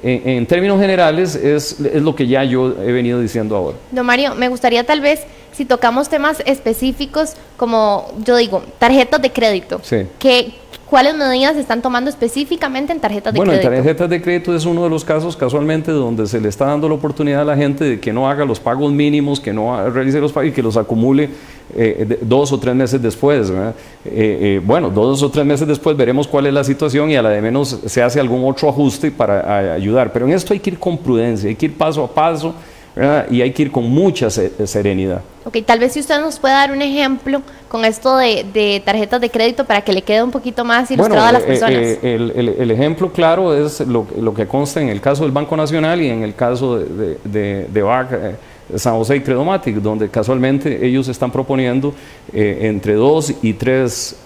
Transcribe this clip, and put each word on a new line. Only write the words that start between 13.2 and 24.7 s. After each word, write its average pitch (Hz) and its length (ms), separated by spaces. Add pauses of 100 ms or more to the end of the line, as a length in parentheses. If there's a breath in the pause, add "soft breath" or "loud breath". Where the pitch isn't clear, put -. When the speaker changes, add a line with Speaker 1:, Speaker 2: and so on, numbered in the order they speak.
Speaker 2:
de - 60
Speaker 1:
Bueno, 185 140
en 170 80
Speaker 2:
crédito? 127 160
Speaker 1:
tarjetas 160 340
de 175 100
crédito 175 360
es 160 100
uno 175 160
de 170 80
los 160 140
casos, 160 320
casualmente, 156 560
donde 117 340
se 113 140
le 107 80
está 120 180
dando 147 220
la 156 80
oportunidad 147 460
a - 20
la 147 120
gente 143 280
de 120 160
que 110 120
no 131 160
haga 143 160
los 117 140
pagos 135 340
mínimos, 147 460
que 110 140
no 110 220
ha-, 104 140
realice 135 320
los 143 120
pagos 151 180
y - 20
que 131 100
los 113 140
acumule, 127 540 (440 loud breath)
eh, 110 320
de-, 113 140
dos 131 320
o 131 60
tres 123 160
meses 131 260
después, 117 500
¿verdad? 98 240 (300 loud breath)
Eh, - 60 (480)
eh, - 40
bueno, 120 280